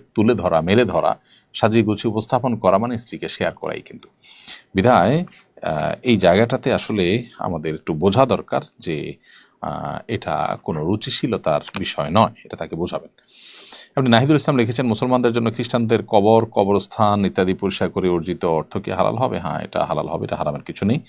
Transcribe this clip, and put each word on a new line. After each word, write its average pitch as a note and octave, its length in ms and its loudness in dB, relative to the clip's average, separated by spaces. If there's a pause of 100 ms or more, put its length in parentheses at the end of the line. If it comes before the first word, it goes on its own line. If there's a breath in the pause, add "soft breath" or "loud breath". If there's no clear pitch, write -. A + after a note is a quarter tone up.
(160)
তুলে A2+ 200 4
ধরা, E2+ 260 0
মেলে G2+ 240 4
ধরা, E2 320 -2 (360 soft breath)
সাজিয়ে A2+ 320 2
গুছিয়ে G#2 260 -2
উপস্থাপন A#2 440 -2
করা F#2+ 220 2
মানে A#2 200 -2
স্ত্রীকে - 320 -10
শেয়ার E2 240 -4
করাই D#2 280 -10
কিন্তু। - 280 -20 (680 loud breath)
বিধায়, B2+ 500 4 (360 soft breath)
আহ, D2+ 420 -2
এই A#2+ 140 4
জায়গাটাতে A2+ 560 4
আসলে G2 500 0 (160)
আমাদের D#2+ 360 -6
একটু E2 180 -6
বোঝা F#2+ 320 4
দরকার A#2+ 360 -2 (180)
যে, D2+ 340 -6 (480 soft breath)
আহ, D2+ 460 -8
এটা - 560 -4
কোনো D#2 200 -6
রুচিশীলতার F#2+ 760 -2 (160)
বিষয় D#2+ 320 -6
নয়, F#2+ 220 4 (140)
এটা - 120 -14
তাকে E2 180 -10
বোঝাবেন। - 340 -6 (840 loud breath)
আপনি C3 140 0
নাহিদুল B2+ 260 6
ইসলাম C#3+ 220 2
লিখেছেন, B2 300 0
"মুসলমানদের B2 440 2
জন্য A#2 200 0
খ্রিস্টানদের A2+ 520 0
কবর, A2 420 4
কবরস্থান G2+ 800 0
ইত্যাদি F#2+ 280 2
পরিষ্কার F#2+ 360 -2
করে F2+ 200 -2
অর্জিত F2 360 -2
অর্থ E2 320 -2
কি G2 140 -8
হালাল G2 240 -2
হবে?" A#2 240 -2
হ্যাঁ, D2+ 220 -6
এটা D2+ 240 -4
হালাল D2+ 220 -4
হবে, E2 180 -6
এটা - 100 -6
হারামের D2+ 260 -6
কিছু - 240 -6
নেই। A2+ 120 2 (120)